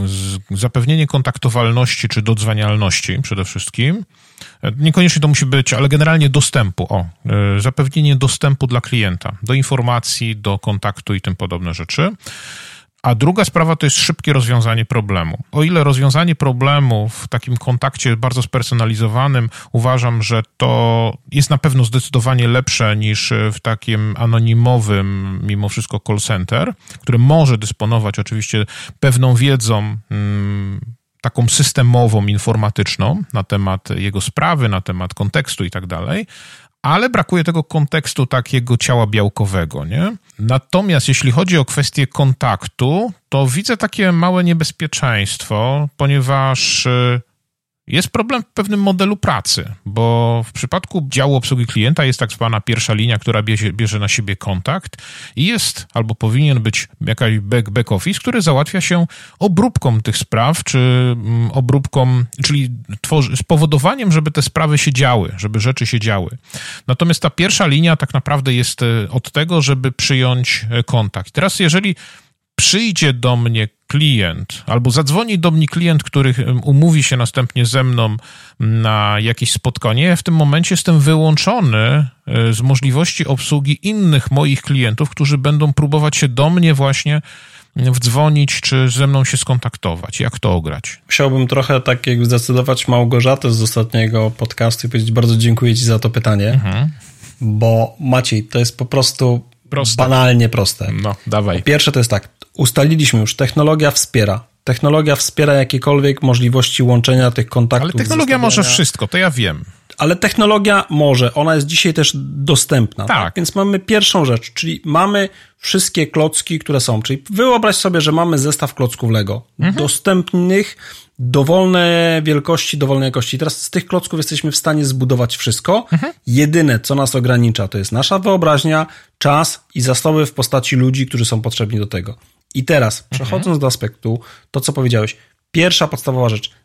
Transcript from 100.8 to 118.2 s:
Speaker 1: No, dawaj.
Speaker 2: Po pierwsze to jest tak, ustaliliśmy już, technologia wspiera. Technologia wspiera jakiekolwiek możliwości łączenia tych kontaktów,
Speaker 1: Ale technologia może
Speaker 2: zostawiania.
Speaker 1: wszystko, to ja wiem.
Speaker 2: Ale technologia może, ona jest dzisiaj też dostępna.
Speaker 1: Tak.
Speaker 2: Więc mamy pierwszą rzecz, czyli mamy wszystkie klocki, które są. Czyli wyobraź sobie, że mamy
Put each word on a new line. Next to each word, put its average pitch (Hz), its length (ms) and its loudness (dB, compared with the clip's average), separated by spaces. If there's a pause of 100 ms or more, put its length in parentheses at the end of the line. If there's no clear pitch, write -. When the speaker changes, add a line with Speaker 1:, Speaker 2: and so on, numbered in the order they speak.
Speaker 1:
No, 101 140 -4 (100)
dawaj. 101 320 -2
Speaker 2:
Po - 60 -6
pierwsze 147 280 2
to 131 80 2
jest 117 100 0
tak, 98 180 -2 (280)
ustaliliśmy 143 640 2
już, 107 160 -2
technologia 151 540 2
wspiera. 107 540 0 (200)
Technologia 147 520 2
wspiera 147 380 0
jakiekolwiek 139 680 2
możliwości 123 600 2
łączenia 123 480 4
tych 117 160 0
kontaktów, 123 480 0
Speaker 1:
Ale 123 80 -2
technologia 269 360 0
może 233 180 2
Speaker 2:
zostawiania. 170 180 2
Speaker 1:
wszystko, 139 340 0
to 180 100 -4
ja 185 120 2
wiem. 95 340 -2 (340)
Speaker 2:
Ale 165 180 0
technologia 208 760 2
może, 139 440 2
ona 156 200 2
jest 143 120 0
dzisiaj 165 280 0
też 147 180 2 (120)
dostępna. 139 800 0
Speaker 1:
Tak. 104 320 0
Speaker 2:
Więc 175 180 -4
mamy 196 240 0
pierwszą 208 460 2
rzecz, 117 280 -2
czyli - 320 -6
mamy 190 440 2 (300)
wszystkie - 480 -2
klocki, 156 520 -2
które 139 220 -2
są. 113 220 0
Czyli 135 280 -6
wyobraź 226 460 2
sobie, 175 240 0
że 151 120 0
mamy 165 260 2